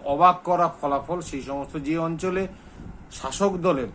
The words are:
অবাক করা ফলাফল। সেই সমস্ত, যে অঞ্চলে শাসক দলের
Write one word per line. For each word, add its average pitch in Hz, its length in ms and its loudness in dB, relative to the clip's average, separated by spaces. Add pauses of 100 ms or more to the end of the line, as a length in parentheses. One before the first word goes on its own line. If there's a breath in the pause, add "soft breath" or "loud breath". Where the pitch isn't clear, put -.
অবাক 156 400 6
করা 175 240 4 (120)
ফলাফল। 143 400 -2
সেই 143 220 -8
সমস্ত, 139 340 -8
যে 151 220 -2
অঞ্চলে 180 500 -2 (640 loud breath)
শাসক 190 400 0 (100)
দলের 143 320 2